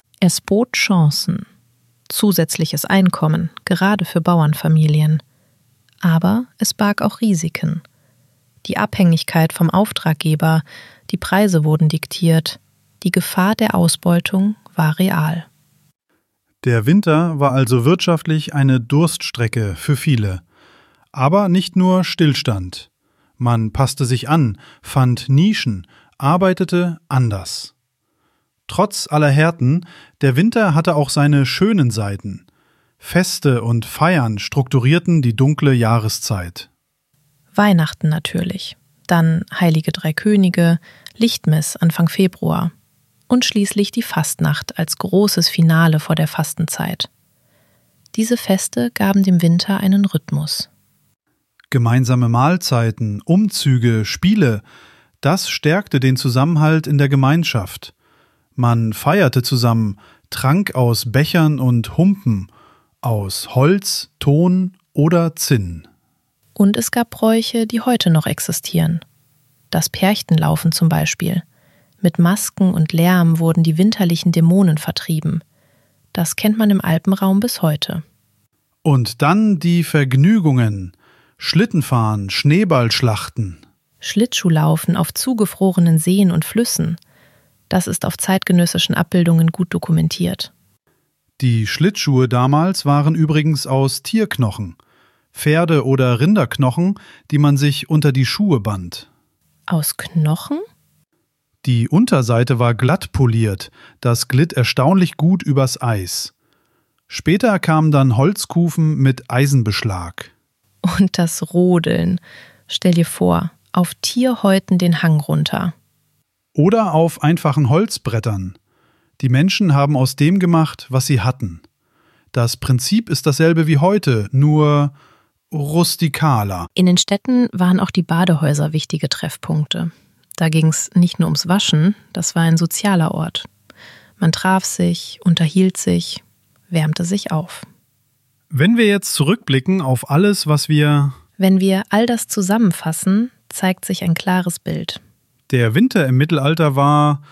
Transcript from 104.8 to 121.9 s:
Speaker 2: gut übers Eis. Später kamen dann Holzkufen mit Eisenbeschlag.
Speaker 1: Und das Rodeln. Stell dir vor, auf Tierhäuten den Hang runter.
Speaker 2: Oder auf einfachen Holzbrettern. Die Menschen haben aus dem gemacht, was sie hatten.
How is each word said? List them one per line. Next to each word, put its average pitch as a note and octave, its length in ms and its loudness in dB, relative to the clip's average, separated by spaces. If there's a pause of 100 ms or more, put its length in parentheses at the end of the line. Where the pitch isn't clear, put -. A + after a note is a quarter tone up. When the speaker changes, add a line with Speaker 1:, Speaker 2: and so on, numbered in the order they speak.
Speaker 2:
gut F3 260 2
übers C3+ 400 0
Eis. G#2 520 -6 (720)
Später G3 520 0
kamen D#3 320 2
dann C3+ 260 4
Holzkufen D#3+ 800 0
mit C3+ 340 0
Eisenbeschlag. G#2+ 1000 -2 (500)
Speaker 1:
Und F#3 360 0
das E3 360 -2
Rodeln. F3 640 2 (480)
Stell - 260 0
dir E3 120 2
vor, F3 460 -2 (200)
auf F3+ 300 0
Tierhäuten G3+ 760 0
den E3+ 240 0
Hang D#3 180 2
runter. D3+ 540 -2 (800)
Speaker 2:
Oder F#3+ 400 2
auf D#3+ 300 0
einfachen D3+ 460 2
Holzbrettern. A2+ 880 -2 (640)
Die C3 80 0
Menschen F#3 440 2
haben C#3+ 240 2
aus C3 180 0
dem E3+ 240 2
gemacht, E3 500 0
was C3 160 0
sie B2+ 160 2
hatten. G#2 400 -4 (720)